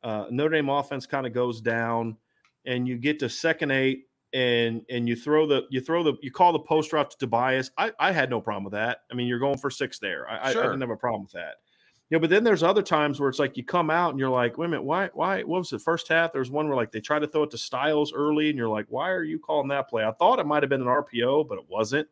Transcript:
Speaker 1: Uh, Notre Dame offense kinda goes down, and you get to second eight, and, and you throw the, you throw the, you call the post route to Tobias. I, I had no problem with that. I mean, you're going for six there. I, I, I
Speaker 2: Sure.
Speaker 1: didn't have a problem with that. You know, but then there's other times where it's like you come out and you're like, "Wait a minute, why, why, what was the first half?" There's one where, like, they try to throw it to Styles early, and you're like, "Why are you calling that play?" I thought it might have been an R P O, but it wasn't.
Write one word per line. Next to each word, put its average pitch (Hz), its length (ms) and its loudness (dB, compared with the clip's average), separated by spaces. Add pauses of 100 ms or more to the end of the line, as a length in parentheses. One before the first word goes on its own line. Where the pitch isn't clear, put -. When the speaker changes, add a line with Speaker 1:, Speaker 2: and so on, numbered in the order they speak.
Speaker 1:
Uh, 107 260 -4
Notre 147 260 0
Dame 143 140 2
offense 139 360 -2
kinda 131 240 -4
goes 120 320 -2
down, 113 560 0 (480)
and 123 220 -2
you 123 100 -4
get 147 220 0
to 127 100 -2
second 160 420 -2
eight, 131 360 2 (260)
and, 117 560 2
and 120 180 -2
you 120 80 2
throw 151 300 2
the, 135 240 2
you 131 120 -2
throw 165 220 0
the, 147 180 2
you 127 100 -12
call 175 200 4
the 156 80 0
post 156 340 0
route 147 180 0
to - 60 -20
Tobias. 131 600 0
I, 214 220 0
I 175 120 4
had 139 180 2
no 117 120 0
problem 101 220 -4
with 98 100 -8
that. 110 260 -2 (120)
I 123 40 -10
mean, 123 120 -2
you're 120 120 0
going 139 180 0
for 139 120 -4
six 131 300 -6
there. 78 300 -6
I, 110 80 -6
I, 135 120 -2
I - 40 0
Speaker 2:
Sure. 233 100 0
Speaker 1:
didn't 135 180 -2
have 123 80 -6
a 107 80 -4
problem 113 260 -2
with - 100 -20
that. 85 220 -10 (540)
You 160 80 2
know, 156 40 4
but 160 80 2
then 202 140 4
there's 196 200 4
other 190 180 4
times 147 380 2
where 139 100 2
it's 131 100 -6
like 135 180 0
you 156 60 -10
come 170 260 0
out 170 220 2
and 135 80 -6
you're 131 100 0
like, 123 280 2
"Wait 160 80 -4
a 170 40 -4
minute, 156 140 -4
why, 170 300 -2
why, 185 300 -2
what 175 160 -2
was 170 100 -6
the 117 100 -6
first - 300 -2
half?" 165 220 2
There's 131 200 -4
one 151 160 -2
where, 143 80 0
like, 117 160 0
they 110 80 -6
try 147 180 -2
to 147 80 0
throw 151 180 0
it 147 80 -2
to 117 60 -12
Styles 147 560 0
early, 151 360 2
and 147 80 -2
you're 117 120 0
like, 107 200 -2
"Why 151 200 -4
are 180 140 -2
you 160 160 -6
calling 147 300 0
that 139 200 -2
play?" 110 140 0
I 110 80 2
thought 233 260 4
it 175 80 -2
might 151 160 2
have 135 80 -2
been 135 120 2
an 123 60 0
R 123 140 2
P 117 220 -4
O, 139 200 2
but 101 140 -6
it - 100 -14
wasn't. 113 440 -2